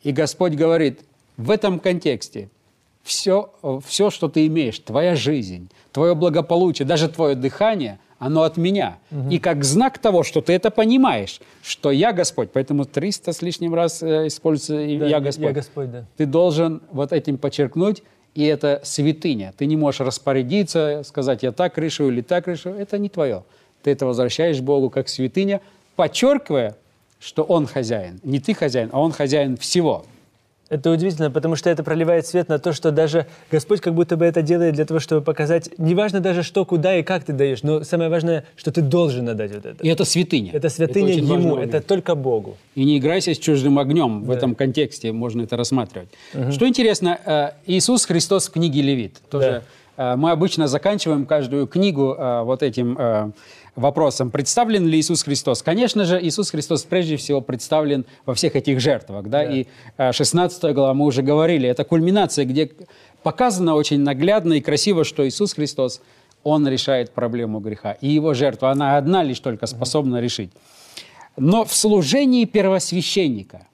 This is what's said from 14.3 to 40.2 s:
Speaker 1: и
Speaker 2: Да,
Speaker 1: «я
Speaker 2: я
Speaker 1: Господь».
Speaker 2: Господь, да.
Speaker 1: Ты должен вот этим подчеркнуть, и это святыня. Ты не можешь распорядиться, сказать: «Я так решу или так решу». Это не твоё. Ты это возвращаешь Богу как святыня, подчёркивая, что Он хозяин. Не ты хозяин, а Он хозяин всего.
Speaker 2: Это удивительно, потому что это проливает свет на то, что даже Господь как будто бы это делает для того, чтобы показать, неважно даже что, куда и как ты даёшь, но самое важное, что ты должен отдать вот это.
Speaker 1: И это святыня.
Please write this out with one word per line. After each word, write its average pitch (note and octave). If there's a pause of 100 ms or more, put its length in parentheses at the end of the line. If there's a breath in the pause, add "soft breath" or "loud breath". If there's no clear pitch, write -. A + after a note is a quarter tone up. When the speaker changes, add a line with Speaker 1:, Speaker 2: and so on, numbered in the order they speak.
Speaker 1:
и D3
Speaker 2:
Да, D3+
Speaker 1:
«я D3
Speaker 2:
я D3
Speaker 1:
Господь». C#3+
Speaker 2:
Господь, C3+
да. A#2+ (120)
Speaker 1:
Ты D#3
должен D#3+ (100)
вот C#3
этим C#3+
подчеркнуть, D3+ (320 soft breath)
и D3
это D3
святыня. C#3+
Ты C#3
не D#3
можешь D3
распорядиться, D3
сказать: C3
«Я B2+
так F3
решу D3+
или B2
так F3
решу». F3+
Это G3+
не G3+
твоё. C3 (400 soft breath)
Ты C#3+
это C#3
возвращаешь B2+
Богу C3
как C3
святыня, G3 (360 soft breath)
подчёркивая, E3 (420)
что -
Он D#3
хозяин. G#2+
Не C3+
ты G#3
хозяин, B2
а C3
Он D#3+
хозяин C#3+
всего. D#3 (640)
Speaker 2:
Это D#3
удивительно, E3
потому D#3
что D3+
это E3
проливает D#3+
свет F3
на D#3
то, E3+
что D3+
даже D#3 (240 loud breath)
Господь D#3+
как E3+
будто E3+
бы D#3+
это E3+
делает E3
для D3+
того, D#3+
чтобы D#3
показать, D3+
неважно F3+
даже F3
что, F#3+
куда F3+
и E3
как F#3
ты D3+
даёшь, C3+
но D3+
самое E3
важное, E3 (120)
что -
ты -
должен C#3
отдать G#2+
вот G#2
это. -
Speaker 1:
И D#3
это E3
святыня. D#3+